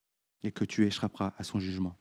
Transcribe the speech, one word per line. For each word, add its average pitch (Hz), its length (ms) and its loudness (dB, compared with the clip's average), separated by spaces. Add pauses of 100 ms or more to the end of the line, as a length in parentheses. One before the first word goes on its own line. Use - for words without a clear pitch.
(440)
et 107 80 -2
que - 140 -2
tu 107 200 4
échapperas 101 520 0
à 104 60 -8
son - 160 -2
jugement. 92 420 -2